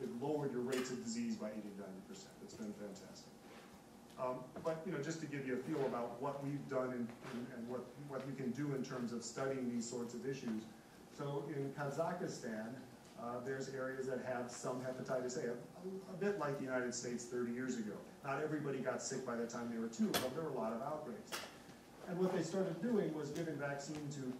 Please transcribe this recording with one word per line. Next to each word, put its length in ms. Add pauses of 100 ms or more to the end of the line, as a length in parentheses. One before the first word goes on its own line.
it 60 (140)
lowered 300
your 100
rates 280
of 140
disease 320
by 120
eighty 280
to 80
ninety 240
percent. 240 (100)
It's 120
been 260
fantastic. 500 (880)
Um, 180 (280)
but, 220
you 60
know, 100
just 180
to 60
give 180
you 100
a 20 (120)
feel 180
about 360
what 220
we've 260
done 240
and, 140 (260)
and, 120 (100)
and 120
what, 160 (220)
what 220
you 40
can 200
do 240
in 80
terms 280
of 120
studying 440
these 220
sorts 240
of 100
issues. 380 (560)
So 300
in 240
Kazakhstan, 1040 (460)
uh, 240
there's 300
areas 320
that 180
have 280
some 300
hepatitis 560
A, 120
a, 40 (580)
a 80
bit 180
like 200
the 60
United 300
States 300
thirty 280
years 240
ago. 180 (300)
Not 180
everybody 360
got 240
sick 240
by 80
the 120
time 260
they 60
were 100
two, 240
but 220
there 100
were 60
a 100
lot 120
of 100
outbreaks. 480 (800)
And 100
what 180
they 60
started 400
doing 320
was 160
giving 260
vaccine 540
to 300